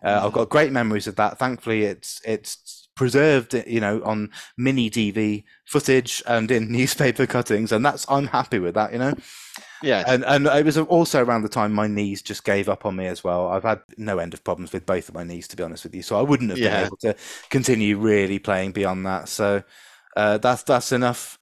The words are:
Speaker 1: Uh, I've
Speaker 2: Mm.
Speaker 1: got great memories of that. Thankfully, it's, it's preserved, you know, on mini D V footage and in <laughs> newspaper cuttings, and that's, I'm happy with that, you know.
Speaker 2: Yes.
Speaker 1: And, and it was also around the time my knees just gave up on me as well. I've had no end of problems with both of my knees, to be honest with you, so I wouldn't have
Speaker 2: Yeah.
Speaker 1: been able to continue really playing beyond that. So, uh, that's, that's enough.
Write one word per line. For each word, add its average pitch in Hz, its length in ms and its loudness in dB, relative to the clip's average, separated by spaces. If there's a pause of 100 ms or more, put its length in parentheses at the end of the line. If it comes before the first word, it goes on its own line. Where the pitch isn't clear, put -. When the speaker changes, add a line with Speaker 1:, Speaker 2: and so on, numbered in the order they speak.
Speaker 1:
Uh, 101 200 2
I've 104 80 0
Speaker 2:
Mm. - 20 -14
Speaker 1:
got 117 140 0
great 151 240 4
memories 110 340 0
of 101 100 -8
that. 104 220 0
Thankfully, 113 460 -2
it's, - 400 -6
it's - 720 -8
preserved, 135 580 4 (120)
you 113 140 0
know, 104 240 0
on 107 260 -4 (260)
mini 123 340 0
D 107 200 0
V 107 340 -2 (220)
footage 131 600 2
and 117 240 0
in 113 220 0
<laughs> 120 60 0
newspaper 123 480 2
cuttings, 113 460 0
and 113 120 2
that's, - 240 0
I'm 139 180 2
happy 123 320 -2
with 87 160 -2
that, 107 180 0
you 117 60 -6
know. 131 160 0 (680)
Speaker 2:
Yes. 117 260 2
Speaker 1:
And, 127 160 4
and 139 220 4
it 147 180 4
was 156 140 2
also 160 460 2
around 117 180 2
the 107 60 -4
time 107 240 0
my 104 140 2
knees 101 360 -4
just - 220 -10
gave 101 240 2
up 95 180 -4
on 95 100 -4
me 92 100 -6
as 87 160 -6
well. 90 260 0
I've 92 160 -2
had 110 160 0 (160)
no 107 220 -4
end 85 160 -6
of - 100 -18
problems 87 280 -6
with 92 140 -8
both 92 220 -2
of - 60 -20
my 85 100 -10
knees, 85 240 -12
to - 80 -16
be 92 60 -8
honest 82 220 -10
with 87 100 -16
you, 92 80 -10
so 104 160 -2
I 117 40 2
wouldn't 131 280 2
have 90 80 -4
Speaker 2:
Yeah. 104 200 0
Speaker 1:
been 95 80 -2
able 98 120 -10
to 107 180 -2 (340)
continue 110 480 2
really 101 400 2
playing 95 340 -2
beyond 95 340 -2
that. 95 220 -6
So, 101 340 0 (540)
uh, 104 220 2
that's, 123 240 2
that's 127 300 2
enough. 123 500 -2